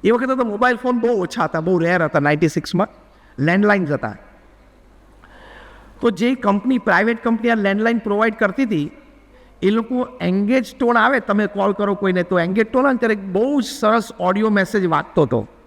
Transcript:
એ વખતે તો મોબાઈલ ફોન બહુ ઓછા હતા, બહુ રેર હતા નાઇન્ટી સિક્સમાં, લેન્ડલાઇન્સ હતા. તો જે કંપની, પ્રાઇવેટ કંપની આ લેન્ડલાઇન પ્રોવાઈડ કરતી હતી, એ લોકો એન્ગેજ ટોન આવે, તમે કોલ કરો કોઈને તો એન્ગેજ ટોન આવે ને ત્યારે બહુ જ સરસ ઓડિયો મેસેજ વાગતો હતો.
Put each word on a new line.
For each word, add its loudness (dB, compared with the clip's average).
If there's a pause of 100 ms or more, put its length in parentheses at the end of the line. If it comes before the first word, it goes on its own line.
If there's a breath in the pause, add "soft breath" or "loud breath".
એ 4
વખતે 0
તો -2
મોબાઈલ 0
ફોન -2
બહુ 0
ઓછા -4
હતા, -2
બહુ 2
રેર 2
હતા 0
નાઇન્ટી 2
સિક્સમાં, -2 (520 soft breath)
લેન્ડલાઇન્સ 2
હતા. -4 (1900 loud breath)
તો 2
જે 0
કંપની, 0
પ્રાઇવેટ 0
કંપની 0
આ 2
લેન્ડલાઇન 0
પ્રોવાઈડ -2
કરતી -2
હતી, -2 (680 soft breath)
એ 2
લોકો -2 (140)
એન્ગેજ 0
ટોન 2
આવે, 2
તમે 0
કોલ 0
કરો 0
કોઈને 0
તો 0
એન્ગેજ 0
ટોન 2
આવે 2
ને -2
ત્યારે 0
બહુ -2
જ -2
સરસ 0
ઓડિયો 0
મેસેજ 2
વાગતો 0
હતો. 0 (200)